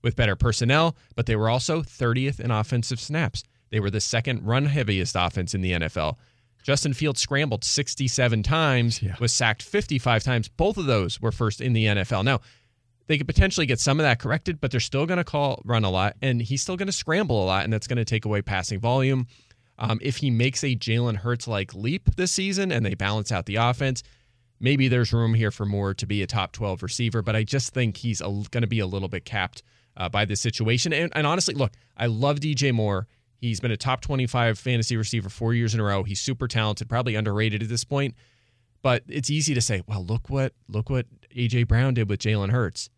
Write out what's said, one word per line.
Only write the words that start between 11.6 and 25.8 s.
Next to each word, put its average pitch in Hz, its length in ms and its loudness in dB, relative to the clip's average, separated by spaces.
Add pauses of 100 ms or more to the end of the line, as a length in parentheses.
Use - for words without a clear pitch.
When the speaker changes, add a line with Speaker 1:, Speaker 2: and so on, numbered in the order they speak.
Speaker 1:
in 123 120 0
the 110 140 4
N 104 120 4
F 95 120 -2
L. 98 140 0
Now, 131 160 2 (680)
they 151 100 2
could 139 80 -4
potentially 185 400 4
get 123 140 0
some 143 180 2
of 156 60 2
that 123 160 2
corrected, 151 400 -4
but 131 100 -2
they're 127 80 -2
still 139 260 -2
gonna 180 200 -2
call, 143 400 -2
run 113 180 2
a 98 80 2
lot, 92 320 2
and 123 180 0
he's 127 220 -2
still 185 140 -4
gonna 196 160 -4
scramble 156 500 0
a 92 40 2
lot, 95 180 2
and 107 80 0
that's 107 160 -2
gonna 120 160 0
take 110 200 -2
away 104 160 0
passing 98 380 -4
volume. 127 480 0 (540)
Um, 110 200 0
if 135 180 -4
he 135 120 0
makes 123 320 2
a 131 140 0
Jalen 117 400 0
Hurts-like 117 580 -4
leap 117 400 2
this 180 160 4
season 190 400 0
and 117 160 2
they 95 80 0
balance 101 380 -2
out - 140 0
the 101 100 -4
offense, 123 480 0 (560)
maybe 131 280 4
there's 123 240 4
room 113 220 4
here 110 160 4
for 104 160 -6
Moore 101 280 0